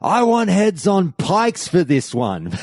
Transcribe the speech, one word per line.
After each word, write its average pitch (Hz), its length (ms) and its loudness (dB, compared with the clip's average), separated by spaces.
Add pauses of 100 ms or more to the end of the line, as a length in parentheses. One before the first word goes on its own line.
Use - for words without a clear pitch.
I 226 220 0
want 233 280 2
heads 190 360 0
on 190 260 2
pikes 220 560 -2
for 175 160 2
this 135 300 0
one. 95 340 -4 (140)